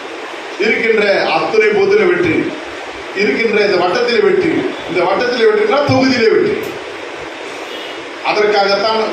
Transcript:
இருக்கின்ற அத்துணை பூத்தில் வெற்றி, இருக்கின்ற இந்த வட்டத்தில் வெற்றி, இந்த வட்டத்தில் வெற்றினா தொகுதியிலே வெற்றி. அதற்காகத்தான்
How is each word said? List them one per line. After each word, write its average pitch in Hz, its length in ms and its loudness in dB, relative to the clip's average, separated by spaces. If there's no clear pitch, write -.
இருக்கின்ற 440 400 2
அத்துணை 427 400 2
பூத்தில் 392 360 4
வெற்றி, 339 240 0
இருக்கின்ற 208 360 0
இந்த 185 160 2
வட்டத்தில் 214 440 2
வெற்றி, 170 240 2
இந்த 165 180 -2
வட்டத்தில் 226 400 2
வெற்றினா 214 320 2
தொகுதியிலே 262 440 2
வெற்றி. - 220 2
அதற்காகத்தான் 208 720 2